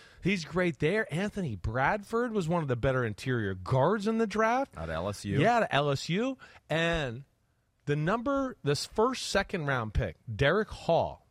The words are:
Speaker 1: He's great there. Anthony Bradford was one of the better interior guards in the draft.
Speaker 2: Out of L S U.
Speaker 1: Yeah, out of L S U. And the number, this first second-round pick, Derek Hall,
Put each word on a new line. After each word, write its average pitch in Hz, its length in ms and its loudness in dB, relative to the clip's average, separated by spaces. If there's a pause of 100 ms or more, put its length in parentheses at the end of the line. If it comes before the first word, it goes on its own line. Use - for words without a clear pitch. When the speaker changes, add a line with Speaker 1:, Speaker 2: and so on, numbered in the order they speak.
(220)
Speaker 1:
He's 180 220 0
great 170 360 -2
there. 208 300 0
Anthony 175 460 -4
Bradford 190 760 0
was 202 140 0
one 170 140 2
of 151 80 -4
the 123 80 2
better 127 300 0
interior 107 480 -2
guards 135 520 2
in 226 120 0
the 226 80 2
draft. 220 500 0
Speaker 2:
Out - 140 -8
of - 0 -
L 80 180 -2
S 104 160 -6
U. 101 160 2
Speaker 1:
Yeah, 143 160 4
out 214 60 4
of - 80 0
L 143 200 2
S 139 200 -2
U. 247 260 0 (320)
And 151 560 -2 (640)
the 143 100 2
number, 240 640 0
this 143 220 0
first - 460 0
second-round 143 640 -2
pick, 107 220 0 (180)
Derek 151 340 2
Hall, 117 640 -2